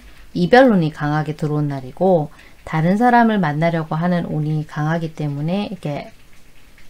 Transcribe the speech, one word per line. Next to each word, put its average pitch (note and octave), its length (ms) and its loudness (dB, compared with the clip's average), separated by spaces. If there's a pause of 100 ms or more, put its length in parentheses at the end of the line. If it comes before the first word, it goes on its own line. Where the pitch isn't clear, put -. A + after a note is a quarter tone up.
(340)
이별운이 F3+ 600 4
강하게 D3+ 420 -4
들어온 D3+ 320 -2
날이고 D3 640 -2 (320)
다른 E3 340 0
사람을 A#3 400 4
만나려고 D#3+ 560 -2
하는 F3 320 0
운이 D#3 400 -4
강하기 D#3+ 480 -4
때문에 D#3 540 -4
이렇게 D3 440 -10 (800)